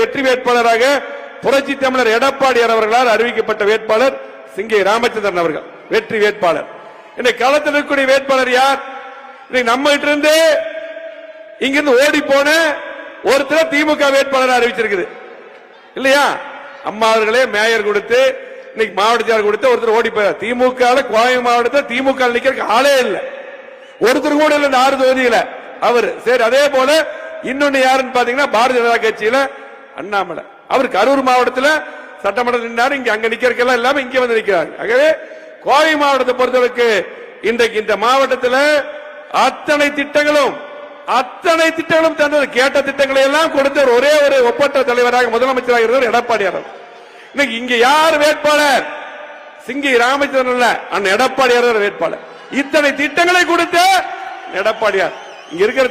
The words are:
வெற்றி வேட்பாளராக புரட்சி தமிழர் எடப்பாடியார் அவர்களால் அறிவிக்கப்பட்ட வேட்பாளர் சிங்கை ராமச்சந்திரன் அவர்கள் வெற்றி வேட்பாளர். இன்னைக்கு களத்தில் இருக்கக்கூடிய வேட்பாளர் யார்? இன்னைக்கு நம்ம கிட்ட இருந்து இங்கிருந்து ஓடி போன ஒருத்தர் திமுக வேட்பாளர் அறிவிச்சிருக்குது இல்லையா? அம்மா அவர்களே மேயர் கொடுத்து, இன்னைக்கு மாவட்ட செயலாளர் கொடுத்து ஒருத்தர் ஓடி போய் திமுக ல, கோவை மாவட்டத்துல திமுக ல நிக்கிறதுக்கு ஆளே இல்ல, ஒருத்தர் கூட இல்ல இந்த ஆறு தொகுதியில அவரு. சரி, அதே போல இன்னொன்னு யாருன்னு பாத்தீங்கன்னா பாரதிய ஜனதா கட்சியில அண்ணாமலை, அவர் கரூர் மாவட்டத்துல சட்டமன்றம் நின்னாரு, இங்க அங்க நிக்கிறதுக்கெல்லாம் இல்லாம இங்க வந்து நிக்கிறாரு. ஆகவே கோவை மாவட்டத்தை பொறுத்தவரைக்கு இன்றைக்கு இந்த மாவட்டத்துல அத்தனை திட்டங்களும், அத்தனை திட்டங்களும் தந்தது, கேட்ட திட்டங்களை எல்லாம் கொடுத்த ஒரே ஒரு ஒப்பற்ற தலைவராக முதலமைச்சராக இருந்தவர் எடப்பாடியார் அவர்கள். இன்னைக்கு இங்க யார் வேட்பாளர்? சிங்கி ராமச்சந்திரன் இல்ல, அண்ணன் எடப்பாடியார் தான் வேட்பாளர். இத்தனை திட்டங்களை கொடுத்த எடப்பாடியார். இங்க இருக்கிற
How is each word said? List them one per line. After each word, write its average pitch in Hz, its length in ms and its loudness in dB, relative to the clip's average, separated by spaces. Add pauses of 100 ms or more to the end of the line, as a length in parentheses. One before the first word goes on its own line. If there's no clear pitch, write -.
வெற்றி 226 260 -2
வேட்பாளராக 240 580 2 (580)
புரட்சி 277 300 0 (100)
தமிழர் 254 320 2
எடப்பாடியார் 254 600 2
அவர்களால் 220 400 2
அறிவிக்கப்பட்ட 220 560 -2
வேட்பாளர் 220 440 0 (400)
சிங்கை 214 340 0
ராமச்சந்திரன் 214 540 0
அவர்கள் 156 220 -4 (280)
வெற்றி 220 300 -2
வேட்பாளர். 170 440 0 (520)
இன்னைக்கு 240 240 0
களத்தில் 294 300 2
இருக்கக்கூடிய 285 400 0
வேட்பாளர் 269 460 2
யார்? 269 200 2 (680)
இன்னைக்கு 240 260 0
நம்ம 285 200 2
கிட்ட 285 180 0
இருந்து 302 240 2 (1300)
இங்கிருந்து 277 280 2 (100)
ஓடி 302 180 2 (100)
போன 277 180 4 (840)
ஒருத்தர் 294 420 0
திமுக 294 320 2 (100)
வேட்பாளர் 262 420 2
அறிவிச்சிருக்குது 226 480 -2 (920)
இல்லையா? 269 280 2 (640)
அம்மா 214 260 0
அவர்களே 220 260 2 (140)
மேயர் 220 340 0
கொடுத்து, 208 300 0 (540)
இன்னைக்கு 220 260 -4
மாவட்ட 220 260 2
செயலாளர் 214 220 0
கொடுத்து 214 240 0
ஒருத்தர் 226 260 0
ஓடி 233 180 0
போய் 202 140 0 (120)
திமுக 247 400 0 (140)
ல, 277 160 0
கோவை 240 240 2 (120)
மாவட்டத்துல 240 440 2
திமுக 262 360 -2
ல 240 80 -2
நிக்கிறதுக்கு 247 420 -2
ஆளே 277 160 4 (100)
இல்ல, 202 140 -2 (880)
ஒருத்தர் 294 340 2
கூட 302 140 4
இல்ல 285 160 0
இந்த 254 140 4
ஆறு 269 180 2
தொகுதியில 254 360 2 (500)
அவரு. 226 200 2 (160)
சரி, 233 240 2
அதே 269 140 4 (140)
போல 262 120 2 (640)
இன்னொன்னு 277 340 0
யாருன்னு 262 320 0
பாத்தீங்கன்னா 247 400 0
பாரதிய 247 240 2
ஜனதா 233 240 2
கட்சியில 220 320 0 (640)
அண்ணாமலை, 180 420 -6 (300)
அவர் 247 240 0
கரூர் 262 320 2
மாவட்டத்துல 254 400 2 (560)
சட்டமன்றம் 240 420 -2
நின்னாரு, 233 320 0
இங்க 233 160 -4
அங்க 220 160 -4
நிக்கிறதுக்கெல்லாம் 240 500 0
இல்லாம 277 240 0
இங்க 254 200 -2
வந்து 226 140 0
நிக்கிறாரு. 180 320 0 (120)
ஆகவே 247 240 4 (580)
கோவை 302 380 4
மாவட்டத்தை 254 380 2
பொறுத்தவரைக்கு 247 460 2 (640)
இன்றைக்கு 226 340 0
இந்த 202 120 0 (100)
மாவட்டத்துல 254 520 2 (880)
அத்தனை 294 400 0 (120)
திட்டங்களும், 285 540 0 (640)
அத்தனை 330 480 0 (100)
திட்டங்களும் 320 420 0
தந்தது, 294 260 2 (120)
கேட்ட 269 200 2 (100)
திட்டங்களை 269 400 0
எல்லாம் 311 280 0
கொடுத்த 277 300 2 (100)
ஒரே 269 160 4 (140)
ஒரு 277 120 2 (120)
ஒப்பற்ற 277 400 0
தலைவராக 240 460 2
முதலமைச்சராக 247 500 0
இருந்தவர் 240 260 0
எடப்பாடியார் 220 460 0
அவர்கள். - 220 -12 (540)
இன்னைக்கு 240 280 -2
இங்க 247 140 -2 (120)
யார் 311 360 4
வேட்பாளர்? 294 640 2 (800)
சிங்கி 269 260 -4 (120)
ராமச்சந்திரன் 262 520 0
இல்ல, 247 120 2 (260)
அண்ணன் 196 220 0
எடப்பாடியார் 247 540 2
தான் 214 160 0
வேட்பாளர். 196 380 -6 (380)
இத்தனை 285 280 2 (120)
திட்டங்களை 349 500 2
கொடுத்த 339 260 0 (840)
எடப்பாடியார். 202 540 -2 (360)
இங்க 170 140 -6
இருக்கிற 254 260 0